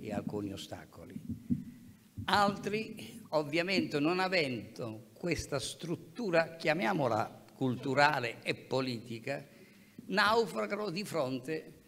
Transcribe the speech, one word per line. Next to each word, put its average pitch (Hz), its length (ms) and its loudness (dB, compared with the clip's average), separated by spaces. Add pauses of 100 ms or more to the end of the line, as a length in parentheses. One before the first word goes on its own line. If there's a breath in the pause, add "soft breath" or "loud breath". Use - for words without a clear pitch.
e 107 120 -6
alcuni 101 400 -4
ostacoli. - 640 -12 (1080 loud breath)
Altri, 202 1040 2
ovviamente, 156 720 2
non 175 180 4
avendo 127 920 -2
questa 156 480 -2
struttura, 165 960 0
chiamiamola 151 880 2 (100)
culturale 131 880 2
e - 140 -2
politica, 127 920 -4 (600 loud breath)
naufragano 208 840 2
di 190 140 -4
fronte 143 680 -2 (140 soft breath)